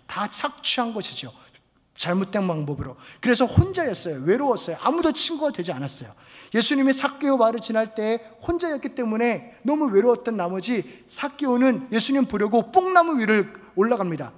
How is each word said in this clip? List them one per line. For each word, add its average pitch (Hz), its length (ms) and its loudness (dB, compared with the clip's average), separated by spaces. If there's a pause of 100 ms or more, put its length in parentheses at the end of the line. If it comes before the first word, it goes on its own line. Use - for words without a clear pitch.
다 202 220 -6
착취한 247 640 -4
것이죠. 135 380 -8 (640)
잘못된 190 520 0
방법으로. 147 500 -4 (240)
그래서 247 240 4
혼자였어요. 220 800 0
외로웠어요. 202 580 0
아무도 311 320 2
친구가 302 380 -2
되지 175 200 -6
않았어요. 131 400 -8 (420)
예수님이 269 400 2
삭개오 277 440 0
마을을 226 220 2
지날 220 360 -2
때 220 260 -2 (260)
혼자였기 330 480 -4
때문에 220 680 -2
너무 302 220 0
외로웠던 226 520 2
나머지 185 720 -4
삭개오는 262 840 0
예수님 254 340 2
보려고 208 460 0
뽕나무 349 480 4
위를 208 340 2 (220)
올라갑니다. 185 640 0